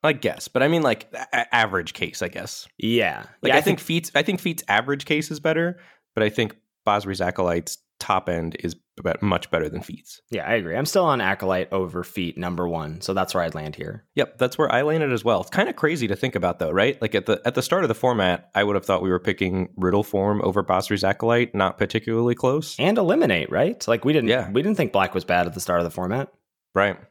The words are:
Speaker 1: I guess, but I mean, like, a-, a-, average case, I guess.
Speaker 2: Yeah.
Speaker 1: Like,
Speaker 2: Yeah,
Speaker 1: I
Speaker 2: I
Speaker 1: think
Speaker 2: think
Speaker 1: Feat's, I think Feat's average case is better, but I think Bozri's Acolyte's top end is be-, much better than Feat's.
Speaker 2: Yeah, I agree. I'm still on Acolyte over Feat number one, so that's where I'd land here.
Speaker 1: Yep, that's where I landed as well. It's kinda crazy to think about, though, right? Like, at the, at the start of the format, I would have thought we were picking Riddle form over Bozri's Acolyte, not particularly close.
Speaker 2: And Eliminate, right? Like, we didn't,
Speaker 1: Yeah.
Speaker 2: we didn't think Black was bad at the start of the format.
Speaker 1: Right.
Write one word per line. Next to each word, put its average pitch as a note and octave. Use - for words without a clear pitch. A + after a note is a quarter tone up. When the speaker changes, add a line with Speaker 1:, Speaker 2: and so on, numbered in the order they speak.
Speaker 1:
I D3
guess, -
but B2+
I C#3+
mean, E3
like, A#2+
a-, B2+
a-, A#2+
average F#2+
case, -
I F2+
guess. F2+
Speaker 2:
Yeah. G#2
Speaker 1:
Like, B2
Speaker 2:
Yeah, C3
Speaker 1:
I -
Speaker 2:
I D3+
Speaker 1:
think F#3+
Speaker 2:
think -
Speaker 1:
Feat's, E3
I C#3
think F3+
Feat's E3+
average C3
case D3+
is D3+
better, E3
but A2
I G#2
think G#2+
Bozri's G2
Acolyte's F2
top -
end E2+
is E2+
be-, -
much F#2
better D#2+
than D2+
Feat's. -
Speaker 2:
Yeah, F2
I G2+
agree. F#2
I'm C#3
still F#3
on C#3+
Acolyte F#2+
over F2+
Feat F2
number F2
one, D#2+
so G2
that's F#2+
where F2+
I'd E2
land D#2
here. G2+
Speaker 1:
Yep, -
that's B2+
where D3+
I B2
landed D3+
as G#2+
well. G#2+
It's -
kinda A3
crazy D3+
to G2
think C3
about, F2
though, D#2+
right? G#2
Like, A2
at G2
the, G#2
at B2
the -
start F#3
of D#3
the A2+
format, G2
I G2+
would G#2
have F#2+
thought F#2
we F#2
were F2+
picking F#2
Riddle F#2+
form G#2
over F#2+
Bozri's G2
Acolyte, A#2
not F#2+
particularly A2+
close. C#3
Speaker 2:
And G3+
Eliminate, F3+
right? D3
Like, A#2
we D3
didn't, B2+
Speaker 1:
Yeah. A2
Speaker 2:
we A#2
didn't G3+
think B2+
Black F#2+
was F2+
bad F2
at D#2+
the F2+
start F2
of F2
the D#2+
format. G2
Speaker 1:
Right. G2